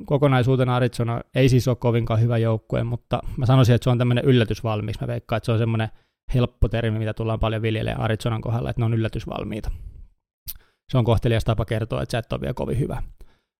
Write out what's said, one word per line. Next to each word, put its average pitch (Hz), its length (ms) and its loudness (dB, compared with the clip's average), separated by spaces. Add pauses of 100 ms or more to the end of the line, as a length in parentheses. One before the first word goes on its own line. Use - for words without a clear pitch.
kokonaisuutena 131 680 4
Arizona 120 460 -2 (140)
ei 131 140 6
siis 123 180 4
ole 123 80 2
kovinkaan 113 460 0
hyvä 117 160 2
joukkue, 113 460 0
mutta 117 360 -4 (180)
mä 139 80 -2
sanoisin, 123 300 6
että - 80 0
se 131 60 0
on 123 80 2
tämmönen 123 280 2
yllätysvalmiiksi. 110 760 0
Mä 127 60 -6
veikkaan, 117 300 -4
että - 80 -8
se 120 60 0
on 113 60 2
semmonen 113 320 0 (440)
helppo 123 360 0
termi, 110 300 -2
mitä 107 140 -4
tullaan 113 260 -2
paljon 110 220 -2
viljelemään 113 400 -2
Arizonan 110 400 -2
kohdalla, 120 280 -4
että 120 120 -4
ne 117 40 2
on 113 80 0
yllätysvalmiita. 107 760 -4 (1160)
Se 131 80 0
on 120 60 4
kohtelias 113 400 2
tapa 113 220 0
kertoa, 113 360 -4
että 135 100 -6
sä 123 60 -2
et - 160 -6
ole 127 80 -4
vielä 135 120 -4
kovin - 260 -4
hyvä. 143 240 -4 (560)